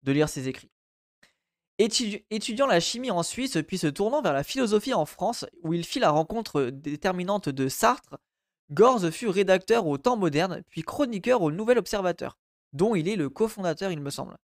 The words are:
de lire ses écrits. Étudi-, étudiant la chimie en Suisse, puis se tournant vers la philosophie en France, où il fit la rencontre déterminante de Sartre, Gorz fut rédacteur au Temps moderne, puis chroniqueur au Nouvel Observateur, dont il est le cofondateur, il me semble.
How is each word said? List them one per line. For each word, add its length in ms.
de 80
lire 160
ses 220
écrits. 200
Étudi-, 520
étudiant 380
la 140
chimie 280
en 140
Suisse, 420
puis 120
se 100
tournant 340
vers 120
la 100
philosophie 500
en 120
France, 400
où 100
il 120
fit 140
la 120
rencontre 600
déterminante 760
de 220
Sartre, 480
Gorz 400
fut 180
rédacteur 580
au 100
Temps 200
moderne, 520
puis 140
chroniqueur 580
au 100
Nouvel 260
Observateur, 600
dont 220
il 120
est 80
le 140
cofondateur, 640
il 100
me 80
semble. 360